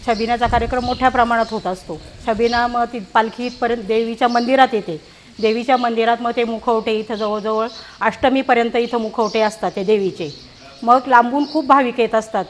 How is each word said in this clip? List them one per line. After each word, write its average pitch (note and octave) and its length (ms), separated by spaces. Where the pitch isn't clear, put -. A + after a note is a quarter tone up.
छबिनाचा A#3 380
कार्यक्रम A#3+ 380
मोठ्या B3+ 240
प्रमाणात A#3 420
होत G#3+ 160
असतो. F3+ 340
छबिना A#3 400
मग A#3+ 180
ती A#3+ 140
पालखी A3+ 480
इथपर्यंत A#3+ 360
देवीच्या A3+ 460
मंदिरात B3 440
येते. F3+ 280
देवीच्या A#3 360
मंदिरात A#3 440
मग A#3 160
ते A#3+ 80
मुखवटे A3+ 480
इथं A3 220
जवळजवळ G#3+ 520
अष्टमीपर्यंत B3 760
इथं A#3 240
मुखवटे A3 400
असतात G#3+ 360
ते G3 80
देवीचे. F#3 500
मग A#3+ 240
लांबून B3 460
खूप D4+ 140
भाविक B3+ 340
येत A3+ 140
असतात G#3+ 360